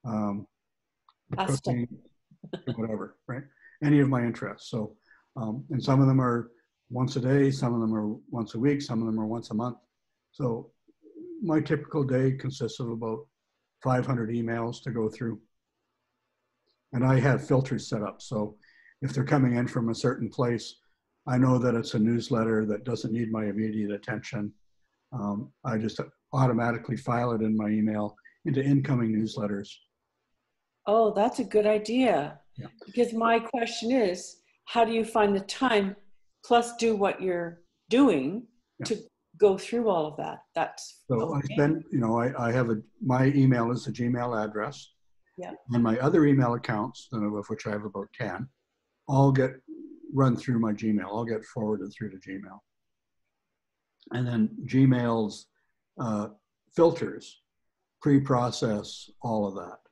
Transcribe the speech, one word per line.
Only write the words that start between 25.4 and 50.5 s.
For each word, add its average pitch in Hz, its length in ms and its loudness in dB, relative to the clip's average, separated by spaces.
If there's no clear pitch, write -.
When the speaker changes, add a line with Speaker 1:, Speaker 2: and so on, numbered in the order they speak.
Speaker 1:
I 113 120 -2
just 107 220 -4
automatically 117 640 0
file 120 360 -2
it 110 80 -2
in 110 160 0
my 107 120 0
email 107 460 0
into 135 180 0
incoming 135 500 2
newsletters. 104 560 -4
Speaker 2:
Oh, 214 280 4
that's 220 260 0
a 240 40 -2
good 208 220 2
idea. 214 760 2
Speaker 1:
Yeah. - 100 -14
Speaker 2:
Because 233 260 0
my 226 280 2
question 233 520 -4
is, 196 460 0
how 233 200 4
do 226 80 -2
you 226 100 2
find 208 320 4
the 196 60 2
time 202 540 0
plus 233 320 4
do 226 180 2
what 196 260 0
you're 175 400 -4
doing 202 540 4
Speaker 1:
Yeah. 117 60 -6
Speaker 2:
to 214 160 -4
go 196 200 6
through 233 320 -2
all 165 160 2
of 151 120 -10
that? 156 220 -8
That's - 560 -6
Speaker 1:
So 127 240 0
I 143 60 0
Speaker 2:
okay. - 160 -6
Speaker 1:
spend, 156 360 2
you 139 80 0
know, 117 200 2
I, 120 300 -2
I - 20 0
have 123 180 2
a, 110 80 0
my 131 260 2
email 131 440 4
is 117 160 -4
a 117 40 -8
Gmail 120 540 -2
address. 107 460 -8
Speaker 2:
Yeah. 180 140 -12
Speaker 1:
And 117 120 4
my 110 160 2
other 151 260 4
email 135 280 4
accounts, 117 580 -4
of 104 380 -4
which 110 180 -6
I 107 40 -4
have 104 120 -6
about 101 300 -8
ten, 104 340 -8
all 139 240 6
get 131 200 2
run 131 240 4
through 120 220 -2